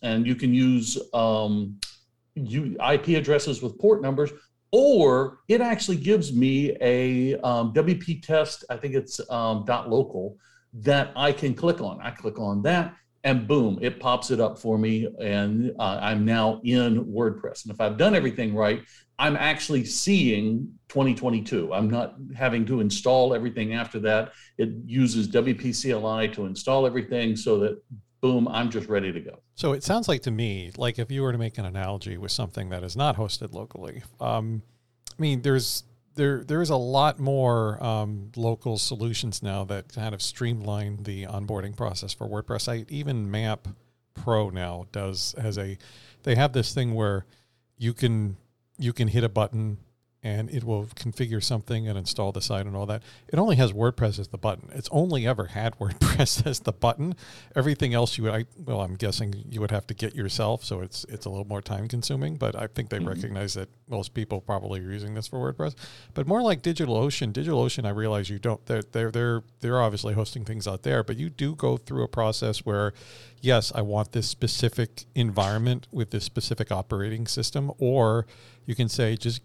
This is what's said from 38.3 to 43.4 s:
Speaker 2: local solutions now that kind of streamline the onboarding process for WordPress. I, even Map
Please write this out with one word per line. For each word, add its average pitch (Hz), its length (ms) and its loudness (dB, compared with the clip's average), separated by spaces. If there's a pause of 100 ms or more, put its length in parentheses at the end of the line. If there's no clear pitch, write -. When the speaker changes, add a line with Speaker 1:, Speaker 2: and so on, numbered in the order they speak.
Speaker 2:
local 113 420 -2
solutions 113 640 -4
now 98 220 -2
that 98 280 -8
kind 107 220 -6
of 98 80 -8
streamline 104 800 -4
the 98 240 -8
onboarding 101 500 -6
process 101 360 -6
for 110 160 -8
WordPress. 107 400 -4
I, 117 200 -4
even 143 440 -4
Map 110 340 -2 (480)